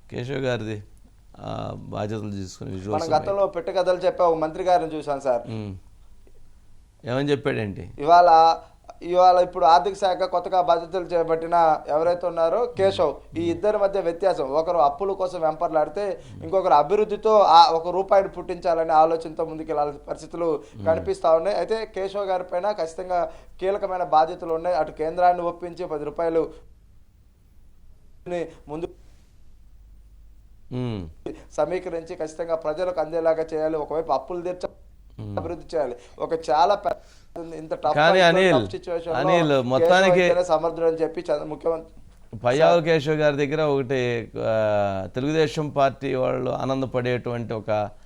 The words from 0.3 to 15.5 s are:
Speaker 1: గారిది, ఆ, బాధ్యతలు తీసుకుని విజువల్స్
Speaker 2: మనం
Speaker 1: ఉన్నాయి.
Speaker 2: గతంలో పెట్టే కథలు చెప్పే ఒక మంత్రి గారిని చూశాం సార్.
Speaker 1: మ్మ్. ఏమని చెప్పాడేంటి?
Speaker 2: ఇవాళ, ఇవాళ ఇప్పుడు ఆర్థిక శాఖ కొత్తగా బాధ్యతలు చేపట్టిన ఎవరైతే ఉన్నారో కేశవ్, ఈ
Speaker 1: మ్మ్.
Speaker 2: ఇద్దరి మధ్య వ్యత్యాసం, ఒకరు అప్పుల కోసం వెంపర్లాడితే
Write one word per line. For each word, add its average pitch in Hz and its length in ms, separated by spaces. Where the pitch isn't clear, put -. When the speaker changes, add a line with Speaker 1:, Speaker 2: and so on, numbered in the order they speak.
Speaker 1:
గారిది, 110 480
ఆ, 107 360
బాధ్యతలు 104 560
తీసుకుని 98 380
విజువల్స్ 101 360
Speaker 2:
మనం 160 80
Speaker 1:
ఉన్నాయి. 151 80
Speaker 2:
గతంలో 196 240
పెట్టే 170 260
కథలు 180 260
చెప్పే 175 240
ఒక 170 160
మంత్రి 156 240
గారిని 170 340
చూశాం 143 240
సార్. 123 300
Speaker 1:
మ్మ్. 104 260
ఏమని 139 240
చెప్పాడేంటి? 110 680
Speaker 2:
ఇవాళ, 165 580
ఇవాళ 180 360
ఇప్పుడు 180 280
ఆర్థిక 180 280
శాఖ 185 280
కొత్తగా 180 380
బాధ్యతలు 170 440
చేపట్టిన 165 840
ఎవరైతే 170 380
ఉన్నారో 170 400
కేశవ్, 190 720
ఈ - 20
Speaker 1:
మ్మ్. 170 100
Speaker 2:
ఇద్దరి 196 280
మధ్య 196 220
వ్యత్యాసం, 170 500
ఒకరు 160 260
అప్పుల 165 360
కోసం 185 280
వెంపర్లాడితే 160 840